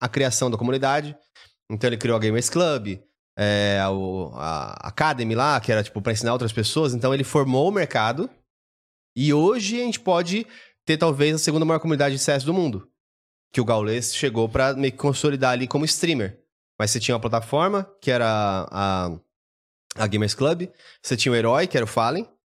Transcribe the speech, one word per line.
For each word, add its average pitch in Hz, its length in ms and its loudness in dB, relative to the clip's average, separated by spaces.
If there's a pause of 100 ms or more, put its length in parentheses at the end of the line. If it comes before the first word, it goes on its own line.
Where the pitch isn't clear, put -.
a 123 80 -2
criação 131 420 0
da 113 80 -2
comunidade. 135 560 0 (560)
Então, 110 180 -2
ele 120 100 0
criou 117 180 0
a 110 40 -2
Gamers 110 300 0
Club, 127 480 -2 (400)
é, 101 500 2
o, 95 460 -4
a 71 540 -8
Academy 120 480 -2
lá, 135 240 2
que 107 100 -2
era, 107 140 2
tipo, - 180 -8
pra 113 100 -2
ensinar 117 200 -2
outras 120 200 -2
pessoas. 123 420 0
Então, 127 200 0
ele 139 80 0
formou 135 460 2
o 202 40 0
mercado. 139 560 -2 (880)
E 143 160 2
hoje 202 480 2
a 247 40 -2
gente 233 160 -4
pode 180 440 0 (400)
ter, 156 120 2
talvez, 156 400 2
a - 20 -2
segunda 160 260 2
maior 160 140 2
comunidade 143 380 0
de 135 40 -4
C 151 120 2
S 135 140 0
do 165 80 0
mundo. 139 340 -2 (640)
Que - 80 2
o 120 40 2
Gaules 113 520 0
chegou 113 320 0
pra 135 260 2
meio 135 180 0
que - 60 -18
consolidar 135 540 2
ali 123 160 -2
como 147 160 0
streamer. 143 560 -2 (360)
Mas 107 140 0
você - 80 -2
tinha 120 160 0
uma 113 60 0
plataforma, 143 680 0 (120)
que 135 100 0
era 107 640 2
a, 95 380 0 (840)
a 110 120 0
Gamers 104 260 0
Club. 170 340 0 (320)
Você - 160 -2
tinha 127 140 0
o 120 60 4
Herói, 123 320 2
que - 80 -2
era 120 80 2
o - 40 -2
Fallen. 135 380 0 (280)